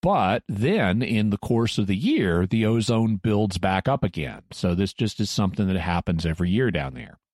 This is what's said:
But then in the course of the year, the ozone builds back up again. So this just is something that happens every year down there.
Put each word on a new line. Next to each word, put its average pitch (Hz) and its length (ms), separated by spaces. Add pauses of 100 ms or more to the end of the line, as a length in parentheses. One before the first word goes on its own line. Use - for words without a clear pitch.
But 123 460
then 113 540
in 107 280
the 101 80
course 117 400
of 101 100
the 95 100
year, 107 480
the 110 200
ozone 113 520
builds 104 400
back 95 320
up 143 120
again. 82 500
So - 240
this 98 180
just - 260
is 104 100
something 101 380
that 95 80
happens 85 500
every 82 240
year 117 220
down 71 220
there. 62 260 (140)